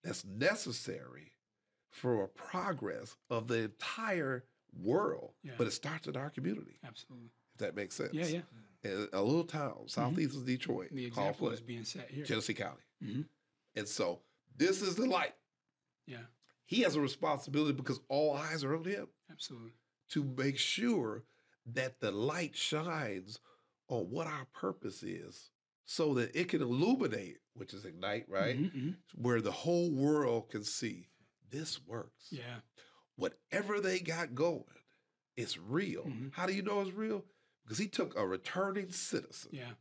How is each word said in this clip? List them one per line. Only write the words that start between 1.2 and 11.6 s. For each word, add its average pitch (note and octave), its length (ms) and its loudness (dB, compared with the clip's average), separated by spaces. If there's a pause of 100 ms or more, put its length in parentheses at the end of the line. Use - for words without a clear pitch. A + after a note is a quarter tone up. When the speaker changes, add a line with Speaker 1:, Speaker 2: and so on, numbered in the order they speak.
Speaker 1:
for A#2 340 2
a F#2+ 40 -2
progress D#3 880 -4 (140)
of A#2 180 0
the A#2+ 160 2
entire C#3+ 800 -2 (400)
world. D#3 480 2 (120)
Speaker 2:
Yeah. C3+ 140 -10
Speaker 1:
But A#2 100 4
it G2+ 40 0
starts D#3 360 -4
in C#3+ 100 -4
our C#3 120 -4
community. F3 560 -4
Speaker 2:
Absolutely. A#2+ 440 -16 (240)
Speaker 1:
If - 60 -20
that F2 160 -2
makes G2+ 200 -4
sense. - 180 -2
Speaker 2:
Yeah, D#3+ 120 0
yeah. E3 160 -2 (500)
Speaker 1:
In G2+ 220 0
a G2 80 4
little D#3 240 4
town, D3 260 -2
Speaker 2:
Mm-hmm. - 160 -12
Speaker 1:
southeast C3+ 480 2
of B2+ 100 -6
Detroit, B2 460 0
Speaker 2:
The B2 180 -4
Speaker 1:
called G#2+ 200 2
Speaker 2:
example - 180 0
Speaker 1:
Flint, A2+ 60 0
Speaker 2:
is A#2 80 -6